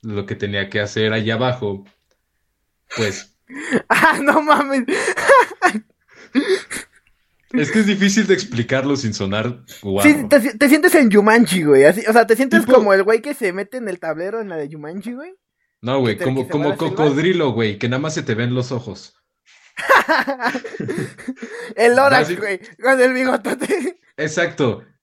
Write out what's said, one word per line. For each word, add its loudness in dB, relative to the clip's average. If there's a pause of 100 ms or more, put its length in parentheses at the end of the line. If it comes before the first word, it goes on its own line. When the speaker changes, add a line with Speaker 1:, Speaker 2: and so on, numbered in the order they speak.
Speaker 1:
lo -8
que -8
tenía -6
que -4
hacer -2
ahí -4
abajo, -4 (1120)
pues -6 (120)
Speaker 2:
<laughs> -6
Ah, 2
no 2
mames. 0
<laughs> -2 (2500)
Speaker 1:
Es -2
que 2
es 2
difícil 2
de 4
explicarlo -2
sin -4
sonar -4 (200)
guarro. 2
Speaker 2:
Sí, 0
te 6
si-, -6
te 4
sientes 4
en 6
Jumanji, 4
güey, 8
así, 4
o 0
sea, 6
te 4
sientes 2
Speaker 1:
Tipo 4
Speaker 2:
como 6
el 4
güey 2
que -8
se -4
mete -10
en -8
el -8
tablero -6
en -10
la -10
de -8
Jumanji, -12
güey. -16 (440)
Speaker 1:
No, -2
güey, 0
Speaker 2:
Que -12
te, -4
Speaker 1:
como, -2
Speaker 2:
que -10
se -2
va -
a -
Speaker 1:
como 0
Speaker 2:
la -4
selva. -4
Speaker 1:
cocodrilo, 0
güey, -2
que -4
nada -2
más -6
se -6
te -2
ven -2
los -4
ojos. -12 (640)
Speaker 2:
<laughs> 0 (1400)
El 4
Lorax, 4
Speaker 1:
Así -4
Speaker 2:
güey, -6 (220)
con 2
el 4
bigotote. -4 (160)
Speaker 1:
Exacto. -2 (180)